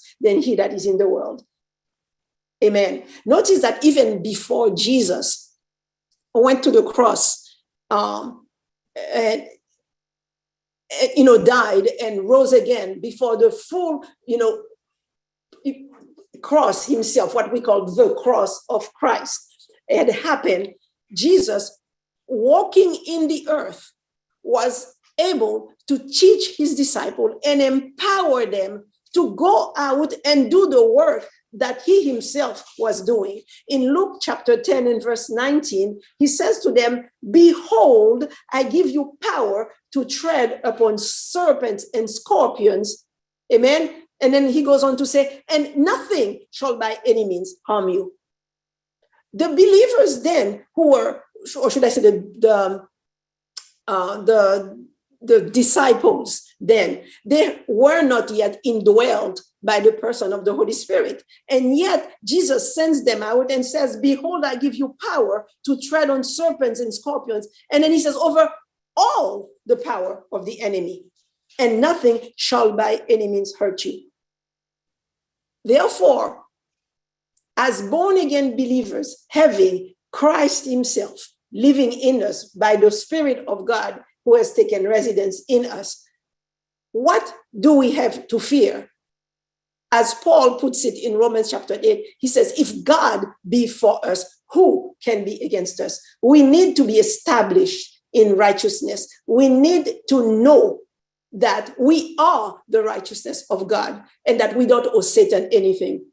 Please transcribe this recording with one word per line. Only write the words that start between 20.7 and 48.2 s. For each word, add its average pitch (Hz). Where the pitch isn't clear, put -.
Jesus 214
walking 339
in 320
the 302
earth 285
was 240
able 226
to 277
teach -
his 294
disciple 247
and 285
empower 269
them 202
to 202
go 370
out 285
and 277
do 370
the 247
work 277
that 247
he 359
himself 247
was 220
doing. 202
In 262
Luke 381
chapter 240
ten 254
and 233
verse 226
nineteen, 233
he 294
says -
to -
them, 240
"Behold, 269
I 262
give 269
you 285
power 226
to 269
tread 254
upon 226
serpents 247
and 226
scorpions." 214
Amen. 269
And 262
then 277
he 285
goes 277
on 269
to 277
say, 277
"And 294
nothing 302
shall 254
by 220
any 226
means 185
harm 202
you." 185